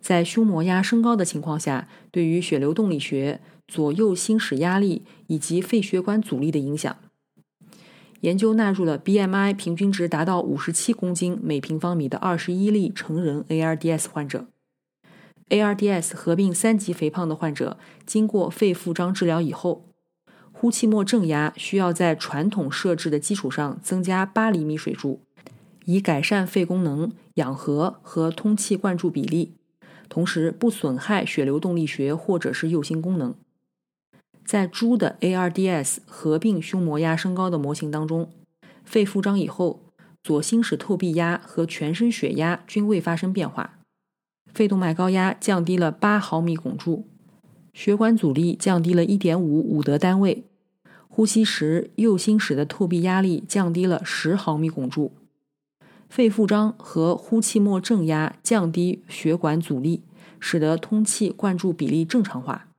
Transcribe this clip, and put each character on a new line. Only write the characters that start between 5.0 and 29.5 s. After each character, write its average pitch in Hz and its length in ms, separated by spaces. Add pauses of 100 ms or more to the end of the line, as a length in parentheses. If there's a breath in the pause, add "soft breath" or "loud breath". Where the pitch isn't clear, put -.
以 160 100
及 170 240
肺 220 180
血 190 200
管 202 200
阻 139 200
力 151 100
的 151 80
影 143 180
响。 - 200 (1300 loud breath)
研 175 140
究 220 160
纳 220 180
入 190 140
了 156 140
B 196 200
M 190 160
I 196 200
平 180 200
均 196 160
值 190 160
达 165 200
到 180 160
五 143 160
十 165 140
七 - 200
公 180 220
斤 180 280
每 151 160
平 156 220
方 175 160
米 147 120
的 - 100
二 180 180
十 175 160
一 196 180
例 208 240
成 165 280
人 147 260
A 160 140
R 160 140
D 165 160
S 156 200
患 143 160
者。 - 200 (1000 soft breath)
A 208 140
R 208 120
D 202 160
S 175 240
合 170 220
并 190 180
三 220 240
级 196 140
肥 156 180
胖 170 180
的 156 60
患 156 200
者 - 240 (280 loud breath)
经 214 200
过 190 220
肺 190 240
复 170 200
张 180 200
治 190 120
疗 170 160
以 151 120
后， - 360 (640 soft breath)
呼 233 180
气 - 160
末 214 160
正 196 240
压 151 300
需 - 200
要 180 160
在 165 220
传 151 360
统 170 200
设 175 240
置 160 160
的 147 80
基 202 160
础 139 160
上 143 320
增 185 200
加 185 240
八 220 240
厘 175 120
米 151 140
水 - 160
柱， - 300 (640 loud breath)
以 175 140
改 160 220
善 190 240
肺 185 180
功 180 200
能、 156 260 (240 loud breath)
氧 135 180
合 147 500
和 165 280
通 208 240
气 202 220
灌 185 200
注 170 140
比 147 120
例， 170 320 (560 loud breath)